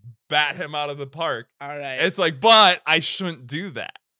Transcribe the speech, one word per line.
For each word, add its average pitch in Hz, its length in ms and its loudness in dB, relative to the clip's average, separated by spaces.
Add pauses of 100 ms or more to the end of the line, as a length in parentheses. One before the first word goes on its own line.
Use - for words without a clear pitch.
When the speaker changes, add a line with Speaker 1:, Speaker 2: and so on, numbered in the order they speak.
(300)
Speaker 1:
bat 147 280 0
him 151 180 -10
out 147 140 -4
of 143 80 -8
the 139 100 -10
park." 135 400 -6 (140)
Speaker 2:
All 143 80 -12
right. 143 320 -8
Speaker 1:
It's 180 160 0
like, 160 240 0
"But 208 440 6
I 160 140 4
shouldn't 160 480 -6
do 165 240 -8
that." 113 260 -12 (220)